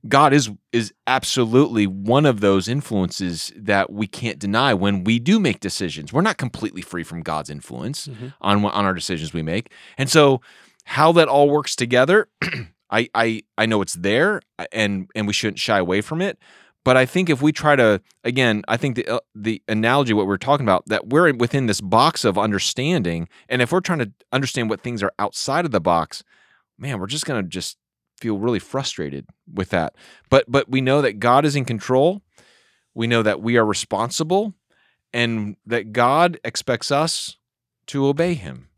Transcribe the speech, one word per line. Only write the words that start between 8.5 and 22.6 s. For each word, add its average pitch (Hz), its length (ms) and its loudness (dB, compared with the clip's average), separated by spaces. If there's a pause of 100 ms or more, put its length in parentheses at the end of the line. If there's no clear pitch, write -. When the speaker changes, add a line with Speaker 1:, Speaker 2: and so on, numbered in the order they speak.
Speaker 1:
wh-, 101 140 -2
on 101 80 0
our 95 100 2
decisions 80 400 -6
we 82 80 -4
make. 85 300 -6 (260)
And 135 120 -2
so 139 320 6 (420)
how 156 300 2
that 160 160 6
all 143 200 4
works 147 280 -2
together, 127 580 4
<clears throat> - 560 -10
I, 117 240 0
I, 113 260 0 (160)
I 110 80 2
know 110 160 2
it's 92 120 -4
there, 127 480 0 (320)
and, 101 420 -2
and 107 120 -4
we 104 60 -2
shouldn't 101 260 -4
shy 107 180 2
away 92 240 0
from 160 200 -6
it. 196 160 -4 (460)
But 127 140 4
I 131 100 4
think 180 240 -2
if 131 100 0
we 151 100 4
try 151 240 2
to, 110 240 4 (240)
again, 120 440 0
I 117 100 0
think 131 180 -2
the, 117 120 -4
uh, 117 120 -2 (140)
the 107 340 -6
analogy, 117 460 2
what 104 140 2
we're 98 100 0
talking 139 300 0
about, 92 180 4
that 104 220 -4
we're 151 260 4
within 123 320 0
this 107 160 0
box 113 420 2
of 101 140 2
understanding, 101 880 -2 (220)